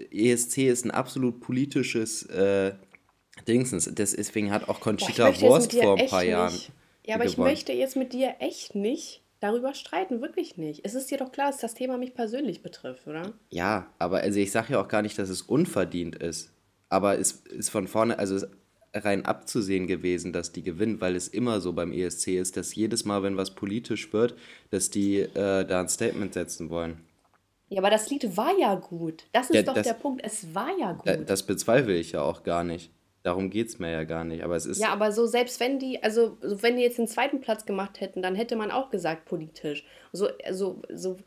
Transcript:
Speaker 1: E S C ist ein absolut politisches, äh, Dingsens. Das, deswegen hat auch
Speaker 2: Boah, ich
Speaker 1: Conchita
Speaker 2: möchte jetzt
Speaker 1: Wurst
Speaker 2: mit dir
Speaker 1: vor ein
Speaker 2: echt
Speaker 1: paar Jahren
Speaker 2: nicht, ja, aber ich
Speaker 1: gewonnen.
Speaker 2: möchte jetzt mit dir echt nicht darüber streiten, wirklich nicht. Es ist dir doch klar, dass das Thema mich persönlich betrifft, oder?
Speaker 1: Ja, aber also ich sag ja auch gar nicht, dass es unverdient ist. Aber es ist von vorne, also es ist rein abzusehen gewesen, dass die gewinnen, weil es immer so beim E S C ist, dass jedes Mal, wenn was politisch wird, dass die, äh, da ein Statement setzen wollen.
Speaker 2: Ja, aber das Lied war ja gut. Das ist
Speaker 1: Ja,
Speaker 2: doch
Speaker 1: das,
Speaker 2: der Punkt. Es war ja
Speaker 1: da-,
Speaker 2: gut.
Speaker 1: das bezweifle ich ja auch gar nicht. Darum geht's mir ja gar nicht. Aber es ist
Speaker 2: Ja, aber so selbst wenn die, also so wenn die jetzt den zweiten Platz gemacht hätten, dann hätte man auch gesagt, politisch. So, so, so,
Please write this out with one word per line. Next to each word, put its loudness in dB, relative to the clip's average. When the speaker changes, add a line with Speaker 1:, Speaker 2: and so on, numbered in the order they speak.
Speaker 1:
E 4
S 0
C 2
ist 4
ein -2
absolut -2
politisches, 0
äh, 2
Dingsens. 2
Das, 0
deswegen -2
hat 0
auch -2
Speaker 2:
Boah, -
ich -16
Speaker 1:
Conchita 0
Speaker 2:
möchte 6
jetzt 12
Speaker 1:
Wurst 8
Speaker 2:
mit -4
dir 4
Speaker 1:
vor 8
ein 4
Speaker 2:
echt 4
Speaker 1:
paar 4
Jahren 2
Speaker 2:
nicht, -10
ja, -4
aber 2
ich 0
Speaker 1:
gewonnen. 4
Speaker 2:
möchte -2
jetzt 0
mit -2
dir 0
echt -8
nicht -4
darüber -2
streiten, -4
wirklich -6
nicht. -8
Es -6
ist -6
dir -2
doch -6
klar, 0
dass -8
das -6
Thema -4
mich -6
persönlich -4
betrifft, -14
oder? -8
Speaker 1:
Ja, 0
aber 2
also 2
ich 2
sag 0
ja 2
auch -2
gar 2
nicht, -4
dass -4
es -6
unverdient 0
ist. -8
Aber 4
es -2
ist -6
von -2
vorne, 2
also 0
es -2
ist -8
rein 0
abzusehen -2
gewesen, -2
dass -4
die -10
gewinnen, -2
weil 0
es -4
immer 0
so -2
beim -2
E -2
S -4
C 0
ist, -2
dass -8
jedes -2
Mal, 0
wenn -2
was -4
politisch -6
wird, 4
dass -2
die, 2
äh, 2
da 0
ein -4
Statement -2
setzen -6
wollen. -4
Speaker 2:
Ja, 2
aber 6
das 2
Lied -2
war 2
ja 4
gut. -8
Das 2
ist 6
Speaker 1:
Ja, 8
Speaker 2:
doch 2
Speaker 1:
das, 2
Speaker 2:
der 0
Punkt. -6
Es -10
war -4
ja -2
Speaker 1:
da-, 4
Speaker 2:
gut. -2
Speaker 1:
das 0
bezweifle 4
ich 0
ja -2
auch -2
gar 0
nicht. -6
Darum 0
geht's -4
mir -4
ja -2
gar -4
nicht. -6
Aber -2
es -4
ist -4
Speaker 2:
Ja, 2
aber 0
so 2
selbst 0
wenn 0
die, -6
also 2
so -6
wenn 4
die 2
jetzt 2
den 0
zweiten -2
Platz -4
gemacht -6
hätten, -6
dann 0
hätte -2
man -2
auch -2
gesagt, -4
politisch. -8
So, 0
so, -4
so, -6